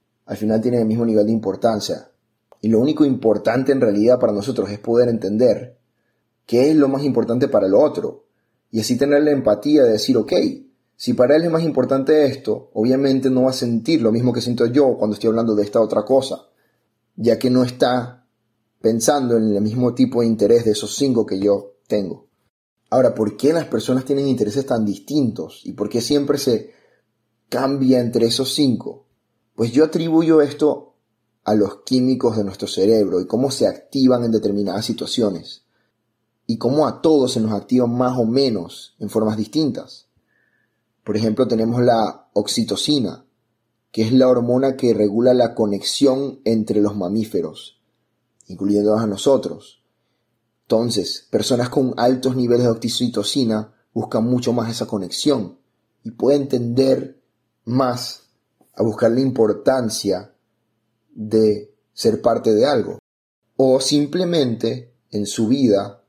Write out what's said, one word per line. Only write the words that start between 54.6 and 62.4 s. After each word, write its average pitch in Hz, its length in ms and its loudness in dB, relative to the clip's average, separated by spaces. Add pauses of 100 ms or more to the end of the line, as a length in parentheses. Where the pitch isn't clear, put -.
esa 117 160 -6
conexión 104 720 -4 (460)
y 113 80 -12
pueden 135 360 0
tender 123 720 -2 (460)
más 123 640 -4 (460)
a - 80 -2
buscar 113 280 0
la 123 100 0
importancia 110 1120 -2 (800)
de 107 600 -2 (200)
ser - 280 -2
parte 117 320 0